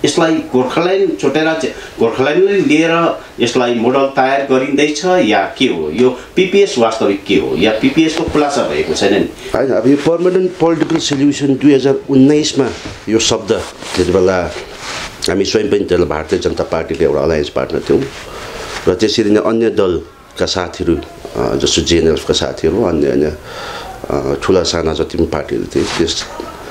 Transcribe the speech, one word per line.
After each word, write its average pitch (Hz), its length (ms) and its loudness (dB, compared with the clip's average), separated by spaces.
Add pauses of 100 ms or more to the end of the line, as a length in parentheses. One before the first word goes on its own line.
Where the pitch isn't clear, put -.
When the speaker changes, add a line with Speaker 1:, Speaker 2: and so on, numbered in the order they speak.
Speaker 1:
यसलाई 160 300 2
गोर्खाल्यान्ड, 160 840 0
छुट्टै 151 240 0
राज्य - 320 -2 (240)
गोर्खाल्यान्डलाई 160 640 2
लिएर 165 580 2 (200)
यसलाई 123 340 0
मोडल 127 320 2
तयार 135 460 0
गरिँदैछ 147 540 0
या 107 520 2
के 127 80 2
हो? 82 260 -2
यो 123 180 4
पिपिएस 190 680 0
वास्तविक 101 460 0
के 98 120 0
हो 69 200 0
या 107 260 2
पिपिएसको 156 420 2
खुलासा 139 440 0
भएको - 260 -2
छैन 101 200 0
नि? - 160 0 (260)
Speaker 2:
होइन, 127 160 0
अब 110 160 2
यो 143 100 6
पर्मानेन्ट 180 640 0
पोलिटिकल 160 380 2
सल्युसन 143 580 0
दुई 143 180 4
हजार 135 220 4 (140)
उन्नाइसमा 139 600 4 (400)
यो 110 100 2
शब्द 110 320 0 (440)
त्यति 90 160 2
बेला 92 320 4 (840)
हामी 98 160 0
स्वयं 104 240 0
पनि 104 100 2
त्यसलाई 87 300 0
भारतीय 78 300 -2
जनता - 240 -2
पार्टीको 82 400 -2
एउटा 73 160 2
अलायन्स 76 300 0
पार्टनर 69 300 -4
थियौँ - 240 0 (840)
र 92 80 2
त्यसरी 104 340 0
नै 104 100 4
अन्य 113 300 2
दलका 92 760 -2
साथीहरू, 87 500 -2
अ, 62 600 -6
जस्तो - 260 0
जिएनएलएफका 80 520 2
साथीहरू, 80 500 0
अन्य, 80 240 2
अन्य, 73 300 0 (720)
अ, 67 340 -2
ठुला 92 200 2
साना 80 300 -2
जति 76 240 -4
पनि 82 100 0
पार्टीहरू 62 380 -4 (100)
थिए, 67 80 0
त्यस - 420 -4 (460)